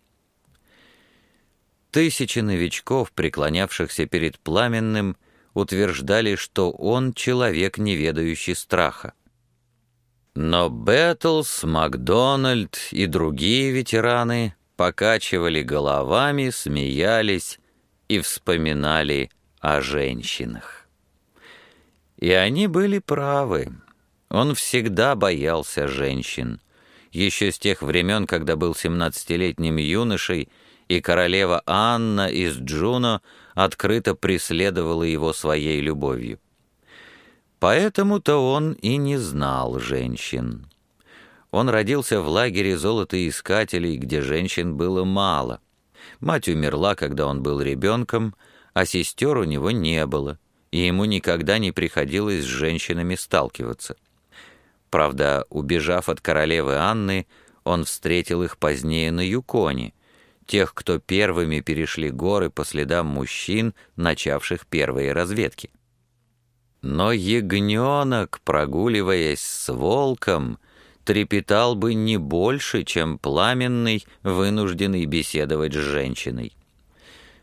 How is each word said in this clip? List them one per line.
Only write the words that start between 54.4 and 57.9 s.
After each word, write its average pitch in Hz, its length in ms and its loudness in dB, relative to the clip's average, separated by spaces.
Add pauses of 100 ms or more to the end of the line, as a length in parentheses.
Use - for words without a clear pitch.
Правда, 71 580 2
убежав 80 600 -2
от 76 100 -2
королевы 76 560 0
Анны, 95 500 0 (380)
он 85 220 0
встретил 87 580 -2